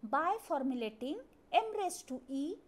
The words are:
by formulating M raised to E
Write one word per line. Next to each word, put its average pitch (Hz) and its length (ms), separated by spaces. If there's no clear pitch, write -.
by 311 320
formulating 262 720
M - 120
raised 349 240
to 254 220
E 277 260